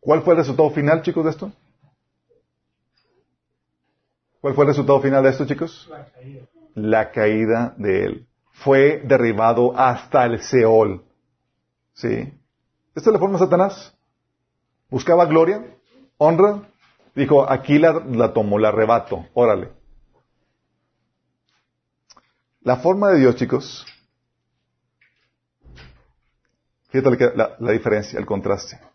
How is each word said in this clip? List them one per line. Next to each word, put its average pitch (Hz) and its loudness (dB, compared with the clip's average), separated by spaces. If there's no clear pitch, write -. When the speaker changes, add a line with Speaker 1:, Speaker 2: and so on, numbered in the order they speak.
Speaker 1:
¿Cuál 156 0
fue 175 2
el 165 2
resultado 143 0
final, 156 0
chicos, 160 -4
de 160 -2
esto? 190 -12
¿Cuál 139 -4
fue 143 4
el - 2
resultado 139 2
final 135 2
de 135 4
esto, 135 -4
chicos? 143 -10
Speaker 2:
La 147 -20
caída. 131 -20
Speaker 1:
La 107 -2
caída 110 -2
de 95 -2
él. 101 -10
Fue 139 2
derribado 117 0
hasta 127 0
el 117 -6
Seol. 110 2
¿Sí? 113 -8
Esta 160 0
es 220 4
la 208 2
forma 185 0
de 185 4
Satanás. 185 -2
Buscaba 170 2
gloria, 165 0
honra. 185 0
Dijo, 139 2
"Aquí 139 0
la, 160 4
la 120 -2
tomo, 104 -2
la 107 2
arrebato. 107 -2
Órale". 110 0
La 123 0
forma 190 0
de 165 4
Dios, 123 4
chicos. - -6
Fíjate 131 0
la, 123 0
la, 113 -4
la 113 -4
diferencia, 107 -4
el 104 -10
contraste. 98 -8